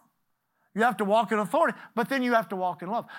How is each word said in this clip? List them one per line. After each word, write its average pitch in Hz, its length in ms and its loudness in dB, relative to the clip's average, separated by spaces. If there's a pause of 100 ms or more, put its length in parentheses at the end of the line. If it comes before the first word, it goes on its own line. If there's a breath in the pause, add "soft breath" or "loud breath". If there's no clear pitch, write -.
(720)
You 208 100 0
have 240 140 2
to 214 80 -2
walk 214 260 2
in 214 80 2
authority, 269 380 0 (180 loud breath)
but 226 140 -2
then 262 140 0
you 247 100 2
have 226 160 2
to 202 60 -8
walk 180 260 -4
in 175 80 -8
love. 208 180 -6 (120)